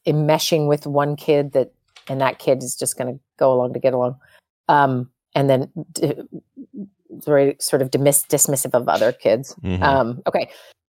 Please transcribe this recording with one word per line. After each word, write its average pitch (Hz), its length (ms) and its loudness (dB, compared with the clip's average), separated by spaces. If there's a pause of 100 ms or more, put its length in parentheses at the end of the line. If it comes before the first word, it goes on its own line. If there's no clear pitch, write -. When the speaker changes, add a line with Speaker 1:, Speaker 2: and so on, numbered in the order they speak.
Speaker 1:
enmeshing 151 600 2
with 147 180 0
one 143 300 -2
kid 143 360 0
that, 131 200 0 (360)
and 135 120 -6
that 131 180 0
kid 135 240 0
is 127 140 -10
just - 220 -6
gonna 127 200 -6 (200)
go 135 140 4
along 123 220 0
to 123 60 -8
get 131 140 0
along. 127 220 -2 (520)
Um, 135 420 2 (240)
and 139 160 2
then 131 200 0 (220)
d-, 147 220 -2 (960)
very 143 500 2
sort 135 220 0
of 135 80 -4
dismiss-, 143 360 2
dismissive 139 480 0
of 123 140 0
other 110 240 2
kids. - 500 -2
Speaker 2:
Mm-hmm. 92 200 -2
Speaker 1:
Um, 135 440 0
okay. 175 240 -2 (380)